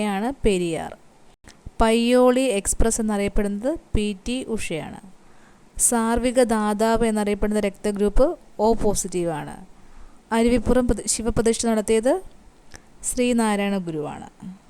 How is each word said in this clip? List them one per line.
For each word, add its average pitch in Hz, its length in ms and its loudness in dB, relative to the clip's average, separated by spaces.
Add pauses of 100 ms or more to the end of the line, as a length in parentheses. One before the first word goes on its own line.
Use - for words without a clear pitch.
(160)
ആണ് 226 180 -2 (120)
പെരിയാർ. 175 460 0 (920)
പയ്യോളി 247 640 4 (140)
എക്സ്പ്രസ് - 440 0
എന്നറിയപ്പെടുന്നത് 202 680 -2 (240)
പി 208 320 -2
ടി 240 100 -4 (200)
ഉഷയാണ്. 151 440 -8 (840)
സാർവിക 233 580 2
ദാതാവ് 220 680 2
എന്നറിയപ്പെടുന്ന 208 480 0
രക്തഗ്രൂപ്പ് 202 680 2 (400)
O - 20 4 (140)
പോസിറ്റീവാണ്. 170 760 -2 (800)
അരുവിപ്പുറം 240 520 2
പ്രതി-, 214 260 -2
ശിവപ്രതിഷ്ഠ 226 560 0
നടത്തിയത് 220 520 2 (880)
ശ്രീനാരായണ 214 680 0
ഗുരുവാണ്. 151 500 -8 (420)